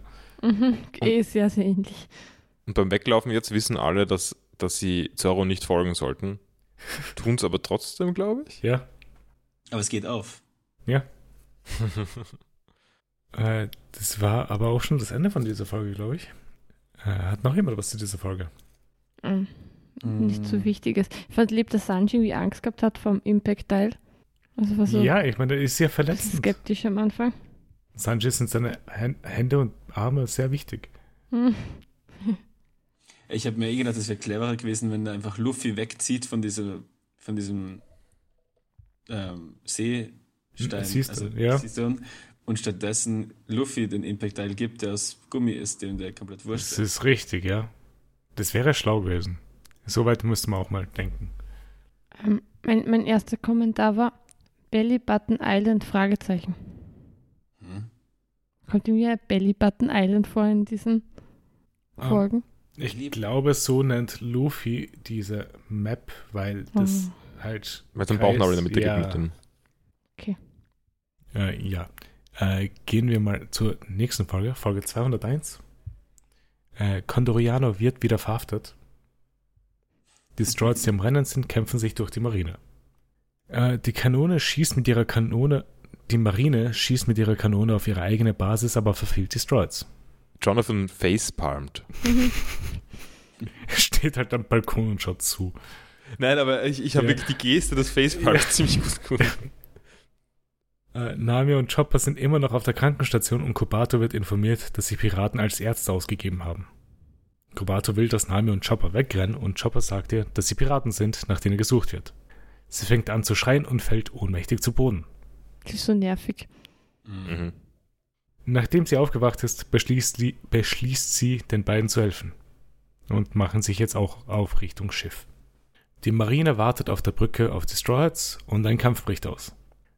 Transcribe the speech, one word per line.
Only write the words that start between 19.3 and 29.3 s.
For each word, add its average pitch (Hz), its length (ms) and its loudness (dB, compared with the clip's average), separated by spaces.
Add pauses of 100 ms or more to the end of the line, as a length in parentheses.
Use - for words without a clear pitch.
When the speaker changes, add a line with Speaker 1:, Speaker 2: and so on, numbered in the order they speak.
Speaker 1:
Nicht 214 440 0
so 208 100 -2
Speaker 4:
Mhm. 196 80 0
Speaker 1:
Wichtiges. 196 420 0 (200)
Ich - 80 -8
fand 220 160 4
lieb, 220 180 2
dass 208 180 0
Sanji 202 280 2
irgendwie 226 180 2
Angst - 300 -2
gehabt - 200 -4
hat 220 140 2
vom 202 280 0
Impact-Teil. 208 640 2 (640)
Also 208 220 0
war 208 100 4
so - 160 4
Speaker 3:
Ja, 175 200 6
ich 123 140 0
meine, 131 180 2
er 139 60 0
ist 131 160 0
ja 165 100 6
Speaker 1:
ein - 20 6
bisschen - 160 2
Speaker 3:
verletzend. 202 320 -2
Speaker 1:
skeptisch 202 480 -2
am 202 120 0
Anfang. 226 360 0 (600)
Speaker 3:
Sanji 117 360 0
sind 120 180 -2
seine 117 380 -2
Hän-, 120 360 -6
Hände 131 360 0